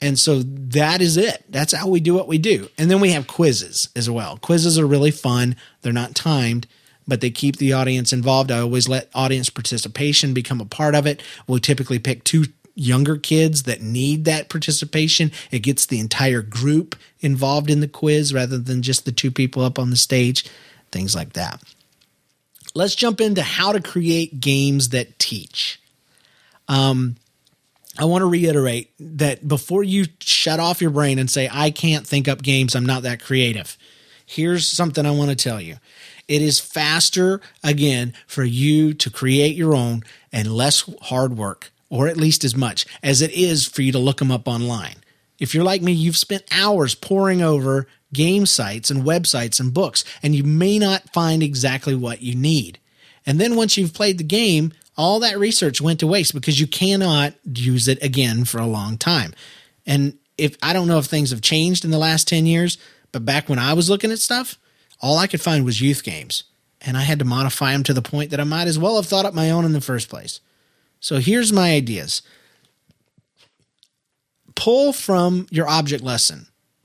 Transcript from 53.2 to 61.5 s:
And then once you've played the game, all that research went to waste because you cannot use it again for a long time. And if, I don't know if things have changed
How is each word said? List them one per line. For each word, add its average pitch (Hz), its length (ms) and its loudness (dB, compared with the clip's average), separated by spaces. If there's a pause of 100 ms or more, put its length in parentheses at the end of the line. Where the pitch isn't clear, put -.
And 147 160 2
then 233 160 2
once 226 180 2
you've 175 180 0
played 196 260 0
the 160 40 -6
game, 165 480 2 (240)
all 185 240 2
that 220 180 0
research 202 440 0
went 160 180 0
to 160 80 0
waste 175 260 0
because 143 280 0
you 156 60 0
cannot 185 680 0 (100)
use 123 460 0
it 131 120 0
again 123 440 0
for 117 160 -4
a 117 40 -2
long 107 320 -4
time. 123 360 -2 (520)
And 143 280 0 (240)
if, 147 260 -2
I 156 80 4
don't 180 160 2
know 165 120 4
if 139 80 0
things 147 240 0
have 113 100 -6
changed 165 420 2